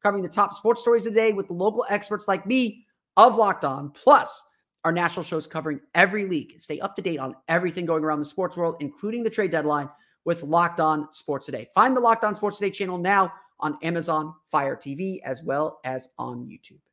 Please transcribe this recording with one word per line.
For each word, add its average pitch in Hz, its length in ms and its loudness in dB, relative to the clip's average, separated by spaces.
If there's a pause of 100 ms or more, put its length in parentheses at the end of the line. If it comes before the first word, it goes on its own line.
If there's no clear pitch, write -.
covering 202 180 0
the 180 60 -6
top 202 260 0
sports 233 280 0
stories 233 240 2
of 220 80 -4
the 220 60 4
day 220 120 4
with 196 160 -4
the 180 60 -10
local 196 360 0
experts 202 380 -4
like 190 180 -2
me 240 400 0 (300)
of 220 220 8
Locked 202 260 2
On, 143 260 -4
plus - 540 4 (400)
our 165 80 2
national 170 320 -2
shows 160 240 -6
covering 151 320 -6 (140)
every 196 320 4
league. 175 340 -6
Stay - 220 -8
up 202 160 -6
to 190 40 -8
date 170 180 -4
on 131 160 -8 (120)
everything 175 380 -2
going 160 180 0
around 151 160 0
the 147 60 -4
sports 175 320 -6
world, 165 240 -2
including 214 420 -8
the 220 60 -2
trade 202 220 -2
deadline 147 360 0 (380)
with 165 180 -4
Locked 165 380 2
On 151 320 0
Sports - 320 -6
Today. 123 280 -10
Find 254 220 6
the 247 60 2
Locked 226 240 4
On 202 100 -2
Sports 202 220 -4
Today 196 120 -4
channel 185 280 -6
now 185 340 2 (300)
on 151 200 -4
Amazon 165 520 -2 (180)
Fire 139 240 0
T 139 180 -12
V 185 300 -8
as 131 180 -6
well 147 440 -2
as 131 320 -8
on 123 300 -10
YouTube. - 340 -20 (120)